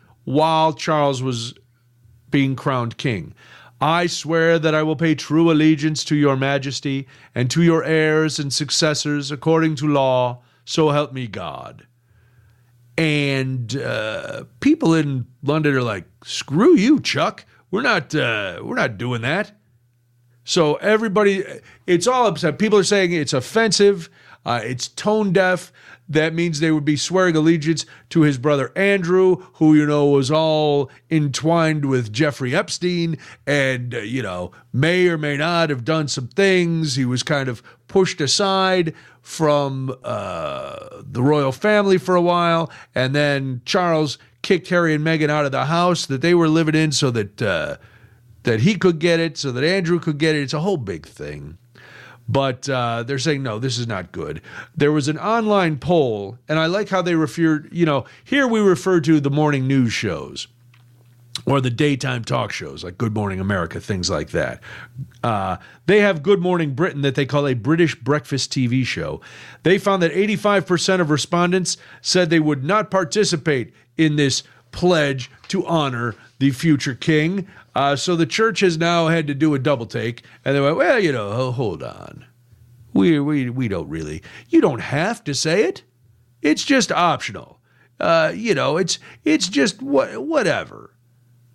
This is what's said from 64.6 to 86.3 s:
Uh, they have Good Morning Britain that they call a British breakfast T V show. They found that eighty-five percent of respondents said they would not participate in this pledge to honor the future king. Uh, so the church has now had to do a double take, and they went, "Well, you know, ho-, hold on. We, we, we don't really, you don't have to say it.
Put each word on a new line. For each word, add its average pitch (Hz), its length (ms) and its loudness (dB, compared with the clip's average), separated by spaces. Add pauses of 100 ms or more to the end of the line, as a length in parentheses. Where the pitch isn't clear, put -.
Uh, 95 340 -2 (300)
they 208 120 6
have 190 240 2
Good 196 160 4
Morning 170 340 0
Britain 143 280 -2
that 139 140 0
they 143 100 0
call 143 220 0
a 127 60 0
British 143 420 2
breakfast 139 580 -4
T 131 120 0
V 123 200 0
show. 76 340 -6 (440)
They 180 140 4
found 196 240 0
that 160 120 0
eighty-five 202 520 0
percent 180 360 0
of 156 80 0
respondents 175 640 0 (260)
said 180 280 0
they 165 100 4
would 147 240 0
not 202 280 -2
participate 170 800 -2 (240)
in 156 180 2
this 143 280 0 (280)
pledge 147 580 0 (200)
to 190 160 -2
honor 127 500 -2 (240)
the 139 120 4
future 139 440 0
king. 165 500 0 (280)
Uh, 139 220 2
so 175 220 -2
the 165 80 2
church 220 340 0
has 175 180 2
now 170 300 2
had 165 200 0
to 143 60 -2
do 147 200 2
a 135 60 0
double 127 260 0
take, 113 380 -6 (200)
and 135 100 0
they 143 60 2
went, 143 160 2
"Well, 285 240 2
you 160 140 2
know, 104 180 -6
ho-, 127 220 -2
hold 101 280 -4
on. 50 440 -16 (680)
We, 185 240 4
we, 143 320 -2
we 123 200 -4
don't 85 180 -6
really, 78 340 -8 (280)
you 330 100 4
don't 151 220 0
have 180 420 -4
to 147 100 -6
say 165 300 0
it. 381 200 -6 (580)